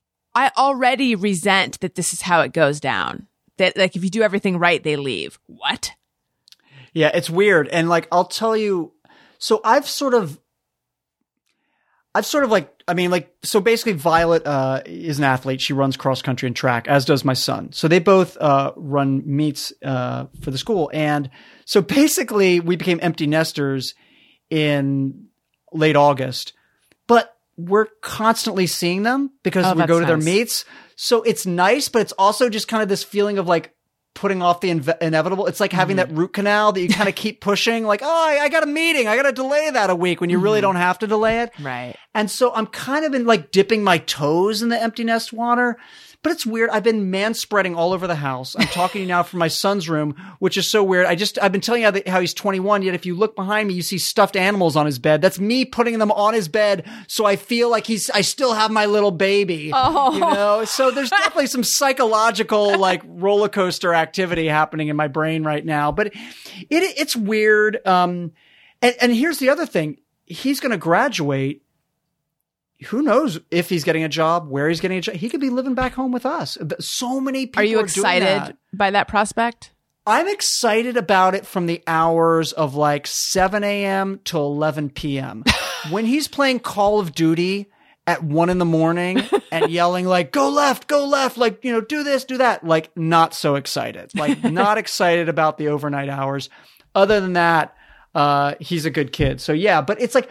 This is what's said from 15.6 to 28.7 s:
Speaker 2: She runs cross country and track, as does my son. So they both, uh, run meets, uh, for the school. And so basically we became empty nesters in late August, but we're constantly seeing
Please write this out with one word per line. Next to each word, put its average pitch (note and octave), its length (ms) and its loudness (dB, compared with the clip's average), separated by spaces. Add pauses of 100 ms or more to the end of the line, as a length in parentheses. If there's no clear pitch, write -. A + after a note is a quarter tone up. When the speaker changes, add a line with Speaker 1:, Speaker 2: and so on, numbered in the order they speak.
Speaker 2:
She - 100 -4
runs C3+ 240 0
cross C3 240 -2
country C3 260 -4
and A#2+ 80 -4
track, A#2+ 320 -2
as C#3+ 200 2
does C#3+ 180 2
my C3+ 100 2
son. B2+ 380 -6
So - 160 -2
they F3 100 6
both, F#3 400 4
uh, C#3 380 2
run C#3 480 0
meets, D3 480 -4 (100)
uh, B2+ 440 -6 (160)
for - 80 -8
the C3 80 -6
school. G3 340 -2
And D3 380 -2 (340)
so - 160 2
basically A3 800 2
we E3+ 160 -2
became E3+ 260 0
empty E3 240 -2
nesters D3 680 -2 (560)
in C#3 800 -2 (440)
late D#3 240 2
August, C3 560 2 (540)
but A#3 300 2 (220)
we're G3 280 2 (160)
constantly G#3+ 640 -2
seeing F3+ 360 -2